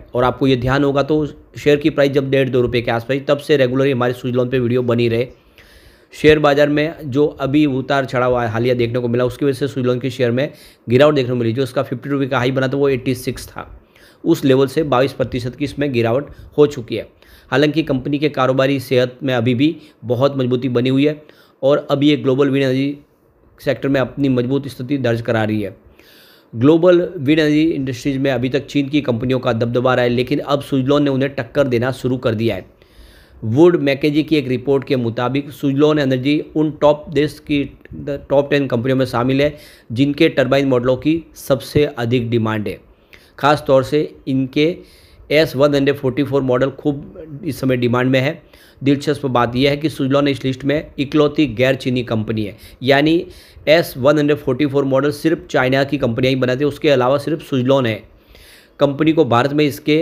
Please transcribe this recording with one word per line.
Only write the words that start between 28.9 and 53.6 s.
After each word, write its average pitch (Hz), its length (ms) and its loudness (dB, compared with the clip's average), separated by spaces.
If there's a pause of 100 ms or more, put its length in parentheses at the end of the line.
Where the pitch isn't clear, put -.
कंपनियों 123 380 -2
का 123 140 -2
दबदबा 120 420 0
रहा 123 80 2
है, 123 60 2
लेकिन 131 300 0
अब 135 220 -2
सुजलॉन 139 420 0
ने 143 60 2
उन्हें 135 220 0
टक्कर 135 360 -2
देना 120 240 0
शुरू 127 260 -4
कर 113 180 -2
दिया 107 200 -2
है। 92 100 -12 (800)
वुड 147 340 4
मैकेजी 143 460 0
की 151 140 0
एक 131 100 -2
रिपोर्ट 127 360 0
के 139 120 -2
मुताबिक 127 560 -2
सुजलॉन 147 480 2
एनर्जी 135 400 0 (160)
उन 156 160 0 (100)
टॉप 147 280 2
देश 147 320 -2
की 143 220 -2 (300)
टॉप 143 560 -2
टेन 143 180 0
कंपनियों 131 300 0
में 131 80 0
शामिल 127 360 0
है 147 140 0 (360)
जिनके 143 380 2
टरबाइन 139 380 2
मॉडलों 127 300 2
की 160 240 -2 (160)
सबसे 143 500 0
अधिक 120 420 -2
डिमांड 110 380 -2
है। 87 120 -10 (600)
ख़ास 143 280 2
तौर 135 160 4
से 147 260 -2 (180)
इनके 143 480 0 (540)
एस 147 260 2
वन 143 200 4
हंड्रेड 139 200 2
फ़ोर्टी 139 280 -2
फ़ोर 135 180 0
मॉडल 131 300 0
खूब 147 720 -8
इस 139 160 -6
समय 131 180 0
डिमांड 123 340 0
में 131 80 4
है। 143 220 -4 (400)
दिलचस्प 139 460 0
बात 120 280 2
यह 139 160 2
है 147 60 -2
कि 151 120 -4
सुजलॉन 143 380 0
इस 139 180 -4
लिस्ट 131 200 -4
में 147 340 -2
इकलौती 147 500 2
गैर 123 260 2
चीनी 127 280 -4
कंपनी 110 400 -4
है, 95 120 -10 (280)
यानी 151 420 2 (420)